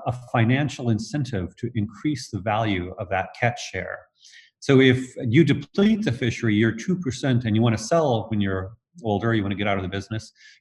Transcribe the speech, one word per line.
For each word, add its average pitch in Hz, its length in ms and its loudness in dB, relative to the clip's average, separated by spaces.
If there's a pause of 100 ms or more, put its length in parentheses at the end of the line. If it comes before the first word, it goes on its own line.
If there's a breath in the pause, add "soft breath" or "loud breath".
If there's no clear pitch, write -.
a 127 80 -2 (180)
financial 127 580 0
incentive 107 640 -4
to 117 200 -10
increase 117 540 -4
the 101 100 -6
value 101 600 -2
of 92 100 -10
that 95 200 -2 (100)
catch 120 200 0 (120)
share. 95 280 -8 (600 loud breath)
So 135 200 6
if 131 380 4
you 127 260 4
deplete 202 600 2
the 139 60 0
fishery, 117 440 0
you're 110 160 4
two 165 260 -2
percent, 127 480 -2
and 104 100 0
you 110 60 4
wanna 113 160 4
sell 151 520 0
when 104 120 0
you're 95 360 -4 (240)
older, 113 320 0
you 110 80 2
wanna 101 140 -2
get 104 120 -4
out 98 100 0
of 95 60 -4
the 90 60 -6
business, 98 420 -8 (300 loud breath)